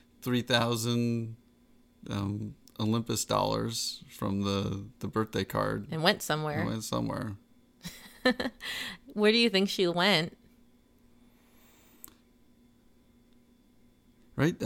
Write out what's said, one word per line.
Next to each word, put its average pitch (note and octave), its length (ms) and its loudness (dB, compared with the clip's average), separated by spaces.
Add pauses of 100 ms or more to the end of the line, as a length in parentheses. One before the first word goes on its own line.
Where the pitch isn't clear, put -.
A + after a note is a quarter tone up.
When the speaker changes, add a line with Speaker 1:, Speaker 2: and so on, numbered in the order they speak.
(220)
Speaker 1:
three B2 200 0
thousand, A#2 920 0 (760)
um, G#2 440 -4 (260)
Olympus A2+ 440 -2
dollars A2 840 -2
from G2+ 320 -4
the, G2+ 420 -2 (160)
the - 60 -6
birthday G#2+ 380 -2
card G#2+ 480 -4
Speaker 2:
And D#3+ 100 -4
went F#3 180 2
somewhere. D3+ 400 -2
Speaker 1:
and G#2+ 100 -2
went A2 140 -4
somewhere. G#2+ 520 -4 (880)
Speaker 2:
<laughs> - 880 -4
Where G#3 180 6
do A3+ 60 6
you A#3 120 8
think F#3+ 180 4
she F#3+ 180 2
went? F3 500 4 (4000)
Speaker 1:
Right? C#3+ 300 4